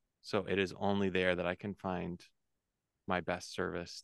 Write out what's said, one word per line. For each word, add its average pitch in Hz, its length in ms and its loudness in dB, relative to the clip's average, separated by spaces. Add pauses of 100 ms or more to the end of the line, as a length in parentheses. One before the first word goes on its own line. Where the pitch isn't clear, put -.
(220)
So 95 240 0
it 95 140 2
is 92 180 2
only 101 320 2
there 90 260 4
that 87 120 0
I 92 80 2
can 101 180 -6
find 90 480 -4 (840)
my 90 140 2
best 87 320 -4
service 87 500 -4